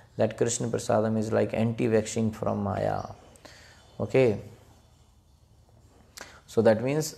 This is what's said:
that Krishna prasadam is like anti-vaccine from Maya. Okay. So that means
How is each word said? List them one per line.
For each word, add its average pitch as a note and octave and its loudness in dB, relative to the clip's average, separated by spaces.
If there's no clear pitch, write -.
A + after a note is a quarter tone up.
that A2 0
Krishna A#2+ 0
prasadam A2 0
is A2 -2
like A2 0
anti-vaccine A2+ 0
from G#2 -4
Maya. G2+ -2
Okay. A2+ 2
So - 2
that A2 6
means D3 -2